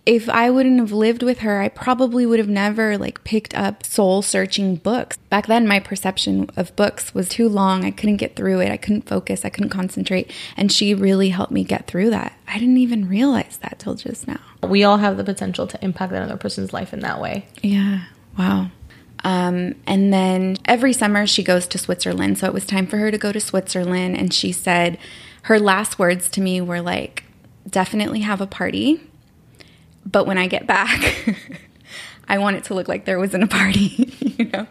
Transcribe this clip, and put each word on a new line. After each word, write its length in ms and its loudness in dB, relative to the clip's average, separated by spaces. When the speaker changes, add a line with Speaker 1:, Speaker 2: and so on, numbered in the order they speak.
Speaker 1:
if 240 4
I 220 4
wouldn't 300 6
have 120 0
lived 300 2
with 180 2
her, 220 0
I 60 0
probably 580 2
would 140 4
have 80 0
never, 500 0
like, 260 -6
picked 320 -2
up 280 -2
soul-searching 920 2
books. 400 -2
Back 160 0
then, 200 4
my 140 4
perception 760 -2
of 200 -4
books 380 -2
was 140 -2
too 200 2
long. 360 2
I 80 -2
couldn't 260 0
get 180 -4
through 240 0
it. 100 0
I 60 -4
couldn't 320 -2
focus. 360 -4
I 40 -6
couldn't 220 -4
concentrate. 600 -4
And 160 2
she 200 2
really 380 4
helped 220 -2
me 120 0
get 220 -4
through 240 0
that. 220 -4
I 100 -6
didn't 200 4
even 300 2
realize 540 0
that 160 -12
till 160 -8
just 340 -10
now. 120 -12
Speaker 2:
We 220 4
all 140 6
have 180 2
the 80 -4
potential 440 -4
to 160 -10
impact 280 -4
another 240 -6
person's 360 -6
life 200 -8
in 80 -10
that 200 -6
way. 260 -8
Speaker 1:
Yeah. 400 0
Wow. 320 0
Um, 500 0
and 240 4
then 440 2
every 260 4
summer 340 2
she 160 0
goes 260 2
to 100 -6
Switzerland. 600 -2
So 80 -2
it 80 0
was 120 -4
time 200 0
for 120 -4
her 120 2
to 80 -4
go 140 -2
to 80 -4
Switzerland. 760 -2
And 160 -2
she 200 -2
said, 460 0
her 160 4
last 400 2
words 320 2
to 100 -2
me 200 0
were 200 -4
like, 440 -6
"Definitely 520 -2
have 200 -2
a 60 -4
party. 540 -2
But 220 2
when 120 0
I 80 0
get 220 -4
back, 580 0
<laughs> 520 -20
I 100 0
want 180 0
it 80 -10
to 100 -8
look 140 -4
like 160 -4
there 140 -2
wasn't 260 0
a 20 2
party," 680 0
<laughs> 40 -20
you 260 -2
know? 240 -6